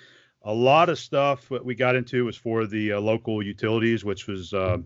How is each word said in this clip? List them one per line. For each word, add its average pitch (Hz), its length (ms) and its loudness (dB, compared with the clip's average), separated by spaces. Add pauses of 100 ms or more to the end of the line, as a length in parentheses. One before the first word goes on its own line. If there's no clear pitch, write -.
(440)
a 107 100 -4
lot 139 360 6
of 147 80 -2
stuff 143 520 -2
that 123 140 -6
we 123 120 -6
got 127 200 2
into 123 300 0
was 107 120 -6
for 113 280 -2
the, 107 280 -2
uh, 101 80 0
local 110 420 -2
utilities, 110 640 0
which 98 220 -6
was, 95 260 -8
uh, 92 320 0